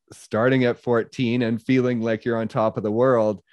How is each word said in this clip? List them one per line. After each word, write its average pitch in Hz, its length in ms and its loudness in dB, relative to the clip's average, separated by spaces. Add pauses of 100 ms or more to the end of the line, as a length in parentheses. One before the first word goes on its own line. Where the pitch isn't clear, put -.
(120)
starting 127 520 0
at 120 140 0
fourteen 120 640 -2
and 113 200 -2
feeling 123 380 0
like 113 240 -4
you're 117 140 -2
on 113 100 -4
top 110 280 -2
of 110 60 -6
the 104 80 -2
world, 110 520 2 (100)